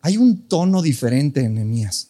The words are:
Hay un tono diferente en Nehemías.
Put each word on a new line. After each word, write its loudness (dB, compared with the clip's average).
Hay 0
un 2
tono 0
diferente 0
en -2
Nehemías. -4